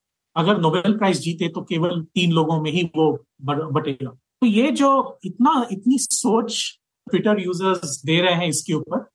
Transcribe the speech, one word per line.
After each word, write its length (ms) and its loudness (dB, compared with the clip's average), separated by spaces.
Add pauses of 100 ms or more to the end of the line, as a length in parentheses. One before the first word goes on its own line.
(360)
अगर 220 2
नोबेल 400 2
प्राइज 220 0
जीते, 280 -4
तो 120 -10
केवल 420 -2
तीन 300 0
लोगों 300 2
में 80 -4
ही 260 -2
वो 280 2 (180)
ब-, 300 -4
बटेगा। 380 -4
तो 360 -4
ये 240 4
जो 540 2
इतना, 480 2
इतनी 260 2
सोच 800 -2 (360)
Twitter 320 0
यूजर्स 580 -2
दे 160 2
रहे 140 2
हैं 140 -2
इसके 240 -4
ऊपर 420 -4